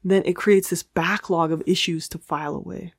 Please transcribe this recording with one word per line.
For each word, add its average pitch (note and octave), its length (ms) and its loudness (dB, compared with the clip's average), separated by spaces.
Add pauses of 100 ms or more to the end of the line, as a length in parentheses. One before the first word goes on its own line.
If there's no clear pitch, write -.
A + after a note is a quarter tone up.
then F#3+ 220 2
it F3+ 100 0
creates G3 360 4
this E3+ 120 -2
backlog E3 680 0
of E3 120 -2
issues E3+ 440 0
to D#3+ 100 -10
file D3 380 -6
away. F#3 420 -12